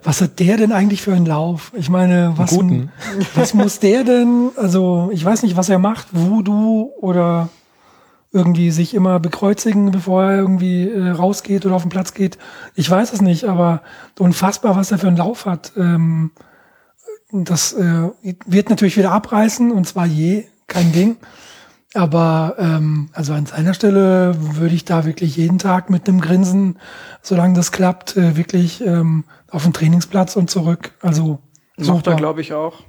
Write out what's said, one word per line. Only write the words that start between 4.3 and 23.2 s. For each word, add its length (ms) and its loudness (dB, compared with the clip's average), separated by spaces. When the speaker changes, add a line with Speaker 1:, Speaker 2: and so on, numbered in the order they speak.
Speaker 1:
also 560 0
ich 140 -4
weiß 180 0
nicht, 140 0
was 120 0
er 100 4
macht, 320 -2
Voodoo 880 0
oder 500 0
irgendwie 400 2
sich 220 -2
immer 260 2
bekreuzigen, 720 0
bevor 340 0
er 120 2
irgendwie, 520 0
äh, 200 -2
rausgeht 560 -2
oder 100 0
auf 60 0
den 80 -4
Platz 240 -6
geht. 240 -4
Ich 140 -2
weiß 240 0
es 80 -2
nicht, 240 2
aber 360 0
unfassbar, 560 0
was 160 -2
er 80 0
für 80 0
einen 100 4
Lauf 280 -4
hat. 320 -6
Ähm, 540 0
das, 420 -2
äh, 360 0
wird 240 0
natürlich 280 2
wieder 140 2
abreißen 600 0
und 160 0
zwar 180 -4
je, 400 0
kein 240 2
Ding. 260 2
Aber, 680 0
ähm, 540 -2
also 200 -6